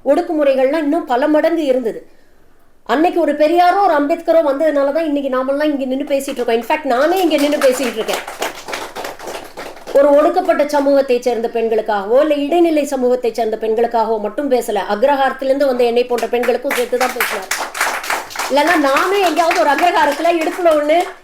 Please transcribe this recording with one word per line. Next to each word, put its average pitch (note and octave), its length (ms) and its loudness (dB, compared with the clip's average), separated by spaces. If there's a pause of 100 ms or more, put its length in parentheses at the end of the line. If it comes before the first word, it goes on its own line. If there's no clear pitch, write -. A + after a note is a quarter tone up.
ஒடுக்குமுறைகள்லாம் D4 800 2
இன்னும் D4+ 220 0
பல C4 220 0
மடங்கு D#4 380 2
இருந்தது. B3 420 -2 (760)
அன்னைக்கு E4 360 0
ஒரு D4 120 2
பெரியாரோ F4 520 2
ஒரு F4+ 100 4
அம்பேத்கரோ E4 500 2
வந்ததுனால C#4+ 480 0
தான் E4 140 -2
இன்னைக்கு C#4+ 240 -2
நாமெல்லாம் C#4 420 0
இங்க C4+ 140 -4
நின்னு C4 180 -4
பேசிட்டு C#4 340 -4
இருக்கோம். A#3 240 0
இன்ஃபேக்ட் D4+ 220 -2
நானே D4 380 0
இங்க D#4 160 2
நின்னு D4 200 2
பேசிட்டு B3+ 380 0
இருக்கேன். G#3 280 -4 (1700)
ஒரு C#4+ 220 6
ஒடுக்கப்பட்ட D4+ 520 2
சமூகத்தை C#4 540 2
சேர்ந்த A#3 320 -2
பெண்களுக்காகவோ A3 680 0
இல்ல D4+ 120 2
இடைநிலை D4+ 520 2
சமூகத்தை B3 480 -2
சேர்ந்த A3 240 -4
பெண்களுக்காகவோ A3 600 0
மட்டும் A3+ 320 -4
பேசல, A#3 380 0
அக்ரஹாரத்திலிருந்து C4+ 760 0
வந்த B3 180 0
என்னை A#3+ 220 2
போன்ற A#3+ 220 -2
பெண்களுக்கும் A#3+ 440 -2
சேர்த்து A#3+ 260 -2
தான் B3 120 0
பேசுறாங்க. - 580 -6 (840)
இல்லைன்னா D4 280 2
நானே D#4+ 440 2
எங்கேயாவது E4+ 380 2
ஒரு D4 100 2
அக்ரஹாரத்துல D#4+ 600 2
இடுப்புல E4+ 380 0
ஒண்ணு D#4 340 4 (200)